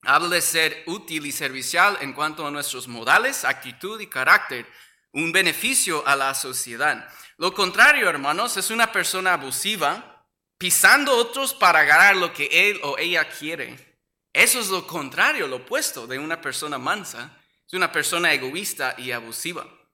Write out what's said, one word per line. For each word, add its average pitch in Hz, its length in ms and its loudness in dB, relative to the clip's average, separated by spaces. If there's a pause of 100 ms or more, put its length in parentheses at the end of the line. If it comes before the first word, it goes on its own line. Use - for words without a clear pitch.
Habla 151 260 4
de 175 120 2
ser 160 440 0
útil 160 400 -8
y 143 60 -6
servicial 156 720 0
en 139 120 -8
cuanto 151 320 -4
a 143 60 -4
nuestros 135 360 -8
modales, 135 560 2
actitud 151 560 -6
y 202 80 -12
carácter, 135 580 0 (460)
un 165 200 -4
beneficio 175 760 0
a 139 80 4
la 135 200 -2
sociedad. 127 720 -4 (280)
Lo 180 160 -2
contrario, 220 540 4
hermanos, 156 500 -2
es 185 120 -4
una 226 220 0
persona 185 420 0
abusiva, 165 880 -4 (340)
pisando 240 600 4
otros 240 380 -2
para 165 280 6
ganar 175 320 8
lo 180 160 0
que 143 160 -4 (220)
él 202 140 -4
o 143 160 -4
ella 165 280 0
quiere. 143 680 -12 (340)
Eso 233 280 4
es 214 80 -4
lo 185 180 -4
contrario, 175 600 -2
lo 127 100 -6
opuesto 170 480 -6
de 127 140 -6
una 160 200 -6
persona 147 380 -8
mansa. 143 580 -6 (300)
Es - 80 -18
una 180 180 0
persona 170 400 0
egoísta 139 680 -4
y 123 120 -8
abusiva. 120 560 -10 (260)